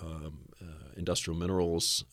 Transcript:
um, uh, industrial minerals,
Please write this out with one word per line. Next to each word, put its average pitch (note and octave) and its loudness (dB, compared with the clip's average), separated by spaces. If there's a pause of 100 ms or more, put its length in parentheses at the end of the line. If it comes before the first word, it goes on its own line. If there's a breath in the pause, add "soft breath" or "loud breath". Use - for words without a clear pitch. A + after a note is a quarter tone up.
um, D#2 -8 (240)
uh, D#2 -14
industrial E2+ 0
minerals, E2+ 4